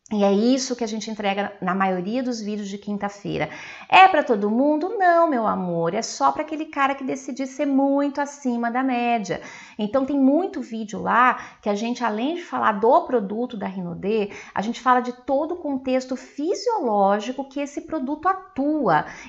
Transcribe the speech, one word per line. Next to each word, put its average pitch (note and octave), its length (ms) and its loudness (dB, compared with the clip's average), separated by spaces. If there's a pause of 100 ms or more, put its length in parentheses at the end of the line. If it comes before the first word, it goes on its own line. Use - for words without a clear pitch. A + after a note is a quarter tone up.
(120)
E G#3 120 2
é G3 80 4
isso B3 440 2
que A#3+ 80 -4
a - 20 -2
gente A3 240 -6
entrega G3+ 520 -2
na F3+ 120 0
maioria F#3+ 480 0
dos A#3+ 160 -4
vídeos G#3 300 -6
de G3 80 -8
quinta-feira. G3+ 720 -6 (400)
É F#4 200 10
pra D#4 140 2
todo G#3 280 0
mundo? D4 480 2
Não, E4+ 320 6
meu A#3 160 0
amor. F3+ 480 0
É A3+ 80 -2
só C4+ 280 0
pra D#4 120 -2
aquele D#4 240 -8
cara C#4 280 0
que C#4 80 -12
decidir C4+ 440 -6
ser C4 180 -4
muito C#4 560 2
acima A#3+ 500 -4
da B3 120 0
média. A#3+ 580 0 (380)
Então, A3 260 0
tem C#4+ 140 0
muito D4 420 4
vídeo A3 400 -8
lá G#3+ 380 4 (240)
que - 60 -4
a G#3 60 2
gente, A#3 300 -4
além A#3 300 -2
de F4 80 -6
falar A#3 300 0
do A#3+ 340 4
produto A#3 500 -2
da G3 100 -4
Rinodê, F#3+ 640 -4 (240)
a - 60 -2
gente A3+ 220 -4
fala - 180 4
de A#3+ 140 -4 (100)
todo D4+ 300 0
o F4+ 40 -6
contexto C4 560 -2
fisiológico B3+ 1300 0
que - 120 -6
esse D4 220 -6
produto D4+ 460 -4
atua. D4 800 0 (220)